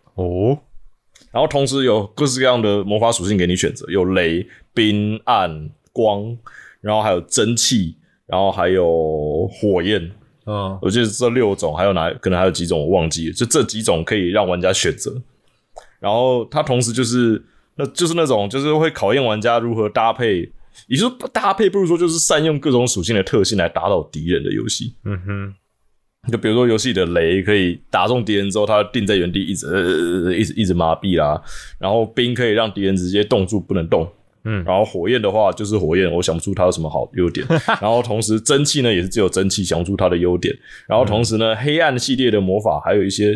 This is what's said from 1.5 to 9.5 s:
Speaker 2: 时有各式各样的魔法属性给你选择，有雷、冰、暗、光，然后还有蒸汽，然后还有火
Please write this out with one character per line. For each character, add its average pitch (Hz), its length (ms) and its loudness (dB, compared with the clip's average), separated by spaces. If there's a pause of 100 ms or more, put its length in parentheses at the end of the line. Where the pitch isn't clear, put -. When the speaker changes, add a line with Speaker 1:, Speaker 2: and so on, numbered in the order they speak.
Speaker 2:
时 135 180 0
有 107 240 2
各 - 180 -2
式 127 120 -2
各 131 80 2
样 123 140 4
的 104 240 2
魔 104 160 0
法 113 100 4
属 92 160 -2
性 104 100 2
给 90 100 2
你 90 100 2
选 - 180 -2
择， - 160 -16
有 90 220 2
雷、 87 340 0 (280)
冰、 107 500 0
暗、 82 460 -2 (220)
光， 110 440 -2 (440)
然 107 140 -2
后 107 80 0
还 107 80 0
有 90 120 0
蒸 117 340 0
汽， 98 400 0 (300)
然 90 120 -2
后 98 140 2
还 90 160 0
有 82 800 0
火 98 340 0